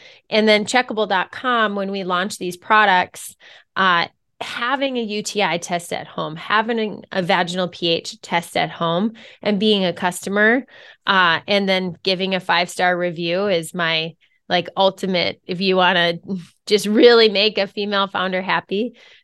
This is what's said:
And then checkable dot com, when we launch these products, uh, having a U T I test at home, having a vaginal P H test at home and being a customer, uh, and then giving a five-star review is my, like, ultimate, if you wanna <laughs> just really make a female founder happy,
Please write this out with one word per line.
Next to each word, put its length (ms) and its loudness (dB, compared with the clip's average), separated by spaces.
And 200 2
then 160 4
checkable 440 0
dot 220 -2
com, 460 -2
when 160 -6
we 100 -6
launch 360 -4
these 180 -6
products, 800 2
uh, 320 2
having 560 -4
a 60 -2
U 200 -6
T 200 -4
I 160 0
test 340 -6
at 160 -6
home, 260 -8
having 760 -2
a 100 -2
vaginal 460 0
P 200 -6
H 340 -4
test 340 -4
at 140 -2
home 420 -2
and 200 -2
being 240 2
a 80 0
customer, 760 0
uh, 400 4
and 220 0
then 340 -2
giving 320 -2
a 60 -2
five-star 580 0
review 480 -2
is 280 -2
my, 400 -2
like, 280 0
ultimate, 720 0
if 140 -6
you 160 2
wanna 380 4
<laughs> 260 -20
just 200 2
really 420 6
make 300 0
a 80 0
female 400 -2
founder 360 -4
happy, 520 -4